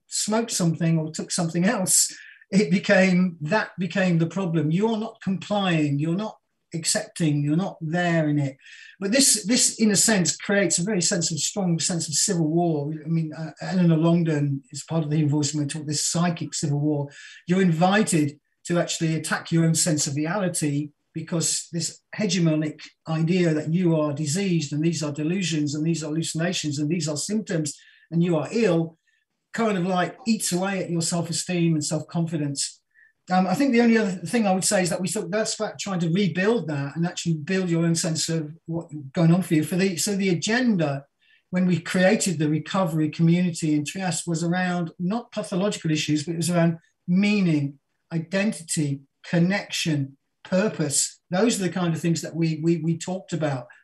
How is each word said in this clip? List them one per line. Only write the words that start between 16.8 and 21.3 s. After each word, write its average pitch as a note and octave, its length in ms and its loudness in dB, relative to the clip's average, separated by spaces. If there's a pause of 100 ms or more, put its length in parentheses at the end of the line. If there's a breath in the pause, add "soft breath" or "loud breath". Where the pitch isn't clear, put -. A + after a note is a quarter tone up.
war. D3 260 0 (400 loud breath)
You're F#3 140 2
invited F3 800 2 (260)
to F3 120 -2
actually D#3+ 380 0
attack D#3+ 380 -4
your E3 100 4
own E3 120 4
sense D#3 300 0
of C#3 120 -4
reality, D#3+ 720 -2 (240)
because D#3+ 580 -4